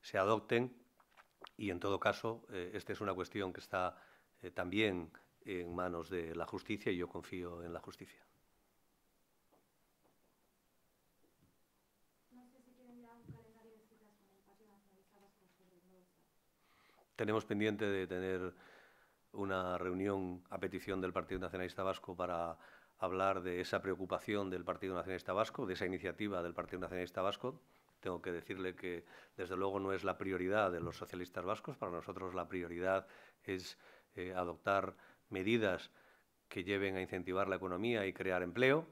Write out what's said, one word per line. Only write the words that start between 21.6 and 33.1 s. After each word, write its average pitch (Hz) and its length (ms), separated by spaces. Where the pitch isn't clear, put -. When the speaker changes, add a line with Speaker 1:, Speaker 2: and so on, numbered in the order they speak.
Speaker 1:
Vasco 95 320
para 85 440
hablar 95 420
de 90 200
esa 95 200
preocupación 95 680
del 90 160
Partido 92 300
Nacionalista 90 360
Vasco, 110 340
de 92 100
esa 98 100
iniciativa 92 580
del 85 100
Partido 90 280
Nacionalista 90 400
Vasco. 101 400
Tengo 87 200
que 90 120
decirle 92 420
que, 87 300
desde 92 180
luego, 98 240
no 95 140
es 95 100
la 92 140
prioridad 95 540
de 85 100
los 85 160
socialistas 90 480
vascos. 110 320
Para 95 140
nosotros 90 440
la 87 140
prioridad 90 580